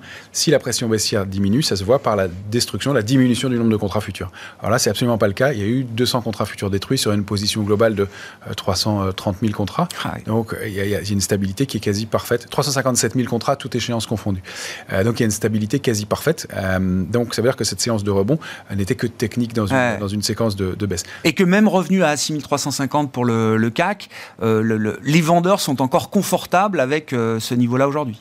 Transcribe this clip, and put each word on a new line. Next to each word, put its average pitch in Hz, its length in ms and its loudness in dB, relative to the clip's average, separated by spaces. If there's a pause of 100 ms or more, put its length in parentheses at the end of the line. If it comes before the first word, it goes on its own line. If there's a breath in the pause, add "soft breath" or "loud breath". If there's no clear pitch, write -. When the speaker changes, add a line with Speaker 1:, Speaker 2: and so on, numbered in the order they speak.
(300 loud breath)
Speaker 1:
Si - 200 0
la 135 100 8
pression 120 280 -2
baissière 104 380 2
diminue, 98 360 2
ça 104 140 0
se 95 80 -4
voit 120 140 4
par 113 180 0
la 95 120 2
destruction, 104 640 -2
la 113 80 2
diminution 127 480 4
du 120 80 0
nombre 117 100 2
de 110 80 4
contrats 104 240 -2
futurs. 92 300 -8 (300 loud breath)
Alors 98 100 -2
là, 120 80 4
c'est - 100 0
absolument 117 300 2
pas 110 80 2
le 98 80 0
cas. 139 180 0
Il 107 60 -6
y 101 40 -4
a 98 40 -2
eu 127 180 0
deux 117 220 -2
cents 120 160 0
contrats 113 240 -4
futurs - 240 -4
détruits 98 260 -2
sur 110 160 0
une 104 120 0
position 104 400 -2
globale 107 320 4
de, 98 80 2 (440 loud breath)
euh, 110 60 -10
trois 95 220 -2
cent 98 360 0
trente 95 300 -4
mille 107 100 2
contrats. 104 360 -2 (160)
Speaker 2:
Ah 85 120 -4
oui. - 80 -12
Speaker 1:
Donc, 110 300 -2
euh, 95 140 -6
il 104 40 -8
y 98 80 -4
a, 98 40 0
il 101 60 -2
y 101 40 0
a 92 60 0
une 98 200 -2
stabilité 98 460 0
qui 113 120 -4
est - 20 -8
quasi 107 260 -2
parfaite. - 420 -2
Trois - 160 -2
cent 147 60 -2
cinquante-sept 123 440 0
mille 123 140 0
contrats, 120 280 0
toutes - 180 -8
échéances 117 320 -2
confondues. 101 360 -2 (500 loud breath)
Euh, 95 120 4
donc, 117 140 0
il 127 40 2
y - 20 4
a - 20 4
une 107 60 2
stabilité 107 480 0
quasi 107 260 0
parfaite. - 480 -2
Euh, 95 240 0
donc, 95 560 0
ça 110 80 0
veut 120 60 4
dire 131 80 2
que 113 80 -2
cette 101 160 -4
séance 110 240 0
de 101 60 0
rebond, 101 280 2 (320 loud breath)
euh, 101 60 -6
n'était 98 180 0
que 117 140 -2
technique 117 460 -2
dans 110 120 0
une, 131 100 0
Speaker 2:
Ouais. 120 220 2
Speaker 1:
dans 101 100 -4
une 104 140 -2
séquence 110 320 0
de, 92 200 -2
de 104 120 -2
baisse. 98 160 -4 (220 loud breath)
Speaker 2:
Et 165 80 4
que 190 120 4
même 202 220 6
revenu 185 380 2
à 147 120 2
six 156 160 -2
mille 151 100 -2
trois 143 160 -2
cent 143 120 -4
cinquante 139 400 0
pour 123 140 -2
le, 113 320 2
le 113 140 2
cac, 185 380 -2 (340 loud breath)
euh, 110 200 4
le, 110 160 2
le, 107 240 -2
les 147 180 4
vendeurs 175 400 4
sont 135 220 0
encore 156 280 0
confortables 185 720 2
avec, 147 320 0
euh, 113 260 2
ce 117 160 -4
niveau-là 123 320 4
aujourd'hui. 139 340 -2